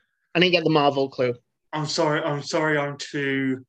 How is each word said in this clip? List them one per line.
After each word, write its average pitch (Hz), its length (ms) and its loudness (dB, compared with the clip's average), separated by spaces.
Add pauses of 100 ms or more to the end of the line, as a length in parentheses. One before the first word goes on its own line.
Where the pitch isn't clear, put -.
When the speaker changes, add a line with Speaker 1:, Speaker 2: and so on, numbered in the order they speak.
(340)
Speaker 1:
I 165 60 4
didn't 180 120 4
get 170 120 2
the 156 60 4
Marvel 139 400 4
clue. 123 240 -2 (380)
Speaker 2:
I'm 151 140 -4
sorry, 156 360 0
I'm 147 200 -4
sorry, 156 360 0
I'm 143 200 -4
too 135 720 -4